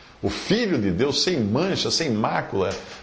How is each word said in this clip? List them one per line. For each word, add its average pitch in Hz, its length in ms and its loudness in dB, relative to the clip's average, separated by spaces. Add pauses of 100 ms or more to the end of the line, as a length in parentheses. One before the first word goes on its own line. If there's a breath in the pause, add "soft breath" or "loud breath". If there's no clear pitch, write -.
(220 loud breath)
O 101 80 0
Filho 196 480 0
de 98 140 2
Deus 131 300 2
sem 175 180 0
mancha, 123 500 0
sem 160 200 0
mácula, 110 600 0 (320 loud breath)